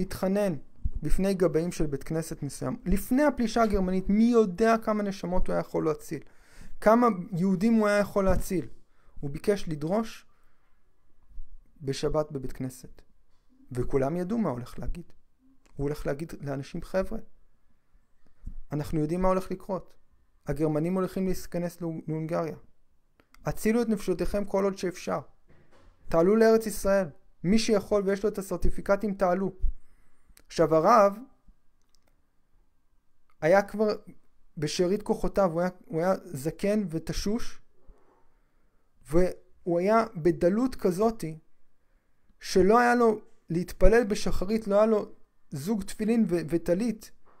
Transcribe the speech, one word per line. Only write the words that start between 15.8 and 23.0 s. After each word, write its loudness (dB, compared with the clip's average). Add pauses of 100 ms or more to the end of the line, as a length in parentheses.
הולך -6
להגיד -6
לאנשים, -10
"חבר'ה, -4 (1500)
אנחנו -4
יודעים -2
מה 4
הולך 0
לקרות. -10 (520)
הגרמנים 0
הולכים -2
להיכנס -4
להונ-, -8
להונגריה. -4 (880)